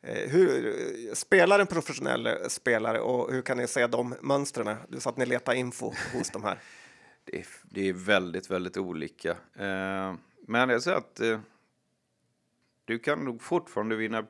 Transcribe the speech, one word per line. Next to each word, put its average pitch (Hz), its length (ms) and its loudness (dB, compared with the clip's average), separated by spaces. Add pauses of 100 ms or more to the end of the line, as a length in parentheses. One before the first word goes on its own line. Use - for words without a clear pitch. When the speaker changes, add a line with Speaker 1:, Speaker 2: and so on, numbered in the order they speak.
Speaker 1:
Eh, 110 280 -4
hur, 135 440 6 (400)
spelar 190 440 8
en 196 80 6
professionell 135 640 -2 (200)
spelare, 113 520 0
och 123 320 0
hur 127 100 -2
kan 127 140 -2
ni 123 100 -2
se 120 200 2
de 123 340 0
mönstren? 135 560 -2 (120)
Du 131 120 -10
sa 127 100 -2
att 117 60 -12
ni 127 100 0
letar 123 280 0
info 123 380 -4 (220)
hos 120 160 -4
de 104 140 -10
här. 98 140 -2 (340)
Speaker 2:
<laughs> - 320 -20
Det - 140 -10
är, - 80 -12 (160)
det 98 260 -2
är 92 40 0
väldigt, 92 580 0
väldigt 92 260 -2
olika. 87 540 -6
Eh, 95 840 -6 (320)
men 123 220 2
jag 120 140 2
säger 180 140 0
att, - 240 -6
eh, 113 180 2 (1500)
du 113 140 -4
kan 147 260 -2
nog 120 180 -8
fortfarande 113 540 -2
vinna. 110 340 -2